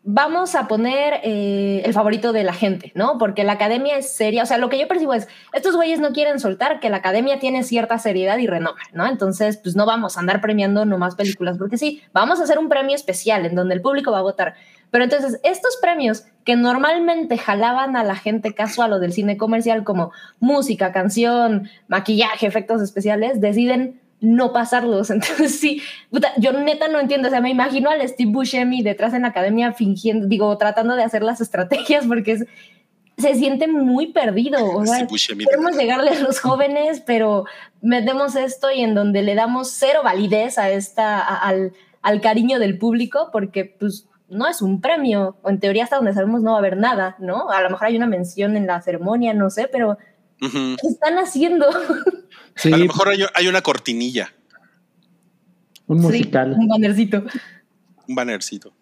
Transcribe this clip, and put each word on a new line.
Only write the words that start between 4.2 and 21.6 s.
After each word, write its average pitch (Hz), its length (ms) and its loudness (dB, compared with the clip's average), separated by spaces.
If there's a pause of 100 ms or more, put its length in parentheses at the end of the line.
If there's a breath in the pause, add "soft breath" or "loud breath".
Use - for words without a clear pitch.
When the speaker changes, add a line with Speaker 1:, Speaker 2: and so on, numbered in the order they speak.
Speaker 1:
o 226 40 0
sea, 226 120 0
lo 247 100 0
que 262 100 0
yo 311 100 -2
percibo 320 260 0
es, 208 140 -4 (240 loud breath)
estos 339 240 0
güeyes 330 240 2
no 285 120 0
quieren 294 280 0
soltar 240 400 -2
que 226 100 -2
la 196 80 0
academia 240 400 0
tiene 262 240 -2
cierta 233 360 -2
seriedad 196 400 0
y 233 100 0
renombre, 170 440 -4
¿no? 175 140 -2
Entonces, 208 520 0
pues 180 180 -4
no 208 100 4
vamos 226 300 -2
a - 40 -6
andar 190 200 0
premiando 208 440 0
nomás 180 300 0
películas, 185 420 -4
porque 208 220 -4
sí, 294 240 -4 (100)
vamos 311 280 2
a 320 40 0
hacer 294 140 2
un 320 100 -2
premio 277 280 0
especial 202 500 -2
en 170 80 -4
donde 180 200 0
el 180 80 -4
público 277 280 -2
va 202 80 0
a 190 40 -2
votar. 190 320 -2 (360 soft breath)
Pero 240 140 2
entonces, 269 400 -2
estos 370 360 0
premios 294 440 0 (200)
que 240 120 2
normalmente 294 840 2
jalaban 247 580 0
a 233 80 0
la 196 120 -2
gente 214 380 -4
casual 220 380 0
o 196 60 0
del 175 140 -2
cine 202 260 -2
comercial 226 460 0
como 175 260 -2 (300 loud breath)
música, 277 520 0
canción, 220 760 0 (200 loud breath)